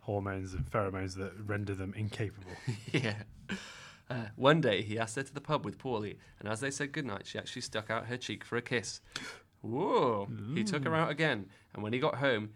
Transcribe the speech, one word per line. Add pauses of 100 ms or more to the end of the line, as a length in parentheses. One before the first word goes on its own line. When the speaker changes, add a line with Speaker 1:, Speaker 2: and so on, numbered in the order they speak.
Speaker 1:
hormones
and
pheromones
that (160)
render
them
incapable. (200)
Speaker 2:
<laughs>
Yeah. (920)
Uh, (100)
one
day,
he
asked
her
to
the
pub
with
Paulie, (220)
and
as
they
said
goodnight,
she
actually
stuck
out
her
cheek
for
a
kiss. (640)
Whoa! (260)
He
took
her
Speaker 1:
Ooh.
Speaker 2:
out
again, (260)
and
when
he
got
home,